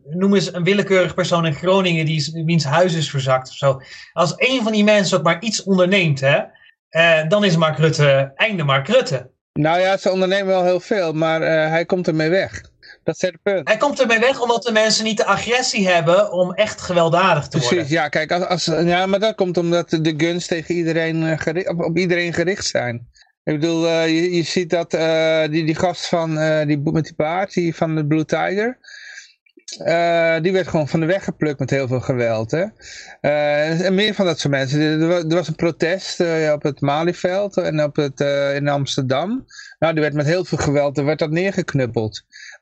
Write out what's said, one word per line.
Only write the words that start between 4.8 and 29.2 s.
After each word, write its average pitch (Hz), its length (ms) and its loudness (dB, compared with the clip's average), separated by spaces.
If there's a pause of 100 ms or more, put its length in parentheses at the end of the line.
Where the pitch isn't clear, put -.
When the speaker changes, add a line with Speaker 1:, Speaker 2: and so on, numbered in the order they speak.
Speaker 1:
mensen 202 340 4
ook 147 60 -4
maar 170 180 0
iets 220 200 -4
onderneemt, 180 580 2
hè, 143 180 4 (500)
eh, 160 400 2
dan 208 160 2
is 170 120 4
Mark 156 220 2
Rutte, 143 560 4
einde 196 300 -2
Mark 139 240 0
Rutte. 202 420 0 (220)
Speaker 2:
Nou 160 280 0
ja, 190 160 2
ze 190 140 -2
ondernemen 190 360 0
wel 185 180 2
heel 180 160 2
veel, 175 320 -2
maar, 160 300 0
eh, 156 260 2
hij 165 160 0
komt 180 240 -2
ermee 160 220 0
weg. 180 320 -2 (400)
Dat 160 120 -4
is - 80 -18
het 175 200 -4
punt. 185 260 -2
Speaker 1:
Hij 214 80 4
komt 277 240 0
ermee 226 180 2
weg 262 220 0
omdat 233 220 0
de 233 100 -4
mensen 220 320 2
niet 220 120 -4
de 226 100 0
agressie 226 640 0
hebben 175 440 2
om 269 220 0
echt 214 260 -2
gewelddadig 170 680 2
te - 0 - (100)
Speaker 2:
Precies, 120 120 0
Speaker 1:
worden. 156 220 0
Speaker 2:
ja, 160 160 0
kijk, 156 240 -2
als, 180 140 0
als, 180 180 -2 (200)
ja, 175 220 2
maar 196 140 0
dat 220 140 0
komt 180 220 0
omdat 170 340 0
de 160 260 0
guns 170 300 -2
tegen 170 280 -4
iedereen, 160 520 -2
eh, 160 120 -2
geri-, 165 300 -4
op, 170 160 -4
op 165 140 -2
iedereen 175 340 0
gericht 175 340 -2
zijn. 120 420 -4 (380)
Ik 156 140 -2
bedoel, 165 260 0
eh, 165 200 2
je, 170 280 0
je 170 80 2
ziet 175 280 -2
dat, 170 240 -2
eh, 160 560 2
die, 160 140 0
die 156 100 0
gast 175 340 -2
van, 160 300 -2
eh, 156 280 0
die 147 120 0
bo-, 147 120 -2
met 160 140 0
die - 120 -18
baard, 170 380 -2
die 170 200 0
van 160 200 -2
de 156 120 -2
Blue 156 180 0
Tiger, 190 540 -2 (1080)